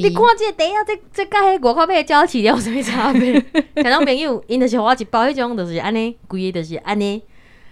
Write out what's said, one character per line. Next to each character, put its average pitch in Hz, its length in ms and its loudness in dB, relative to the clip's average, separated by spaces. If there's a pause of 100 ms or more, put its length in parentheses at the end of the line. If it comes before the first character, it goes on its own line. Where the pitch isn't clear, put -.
你 196 100 4
看 175 120 2 (140)
这 427 160 -2
茶， 320 100 -2
你 349 80 -2
看 415 140 -2
这 427 100 -4
茶 - 60 -16
啊， - 0 - (120)
这， 392 120 -4
这 - 0 -
甲 403 160 0
迄 381 200 2
外 240 120 2
口 330 120 2
买 349 160 0
的 - 20 -2
鸟 302 220 4
饲 240 160 -2
料 214 140 4
有 247 60 -2
啥 220 100 -4
物 269 100 -4
差 247 300 -2
别？ 254 220 2 (260)
<laughs> 302 240 -2
听 - 0 -
众 277 220 2
朋 262 120 0
友， 285 300 -4
因 240 100 -2
就 254 80 2
是 240 140 0
互 214 60 0
我 254 120 4
一 233 60 -8
包 226 220 0
迄 285 100 0
种， 240 220 -4
就 180 80 -4
是 170 100 -8
安 190 180 -4
尼， 226 220 -4 (100)
规 185 240 -6
个 175 120 -6
就 160 40 -8
是 160 120 -10
安 208 200 -4
尼。 202 240 -2 (500)